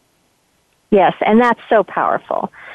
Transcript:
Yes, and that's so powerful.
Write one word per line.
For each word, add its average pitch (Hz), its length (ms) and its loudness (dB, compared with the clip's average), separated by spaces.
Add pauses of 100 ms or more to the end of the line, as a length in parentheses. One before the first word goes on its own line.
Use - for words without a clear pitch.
(920)
Yes, 180 300 2
and 220 200 2
that's - 180 0 (100)
so 220 140 2
powerful. - 680 -6 (240)